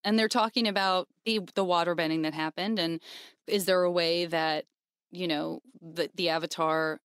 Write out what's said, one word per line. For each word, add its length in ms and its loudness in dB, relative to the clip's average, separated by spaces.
And 140 4
they're 100 4
talking 400 2
about 400 2
the, 160 0
the 100 2
water 300 2
bending 300 0
that 100 -2
happened, 460 -4
and 200 -2
is 200 0
there 180 4
a 80 2
way 340 2
that, 400 0
you 160 -6
know, 340 -4
the, 360 -6
the 140 0
Avatar 760 0